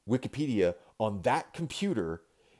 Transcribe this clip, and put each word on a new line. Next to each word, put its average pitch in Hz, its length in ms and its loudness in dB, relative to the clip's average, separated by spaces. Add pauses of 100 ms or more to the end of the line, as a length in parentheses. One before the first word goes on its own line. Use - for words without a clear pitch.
Wikipedia 117 640 2 (260)
on 101 220 0
that 131 320 0
computer, 127 720 -2 (360)